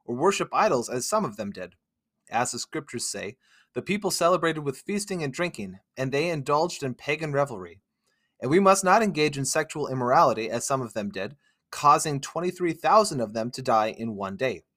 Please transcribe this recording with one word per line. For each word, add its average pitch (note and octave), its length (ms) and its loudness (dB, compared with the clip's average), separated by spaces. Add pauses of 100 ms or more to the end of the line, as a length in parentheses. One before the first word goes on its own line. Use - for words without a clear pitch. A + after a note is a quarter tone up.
or A#2+ 120 -6
worship F3 360 0
idols C#3+ 380 2
as A#2+ 160 -4
some G#3+ 180 0
of A2 140 -6
them G2+ 140 -6
did. F2+ 240 -12 (540)
As A#2 220 0
the A#2+ 80 -8
scriptures - 480 -8
say, G2 300 -10 (360)
'The B2+ 80 -4
people G3+ 300 -4
celebrated E3 480 2
with C#3 180 -6
feasting G3 460 -6
and C3+ 100 -4
drinking, G#2+ 460 -6 (180)
and C3 140 -4
they D3+ 180 0
indulged D3+ 540 0
in C3 100 -4
pagan D3+ 400 -4
revelry.' G#2 480 -4 (580)
And B2+ 120 -4
we F3 80 6
must F#3+ 240 6
not F#3+ 180 6
engage D3+ 340 2
in C#3 100 -4
sexual D3+ 420 -2
immorality B2+ 600 4
as A#2 160 -4
some C3+ 160 -2
of A#2+ 140 -8
them G#2 160 -4
did, G2 260 -8 (360)
causing D3 500 2
twenty-three F3+ 520 -4
thousand E3 460 4
of G#2+ 140 -4
them A2+ 160 -2
to C3 140 -10
die A2 240 4
in A2 280 -6
one F#2+ 220 -6
day. A2+ 260 -2 (140)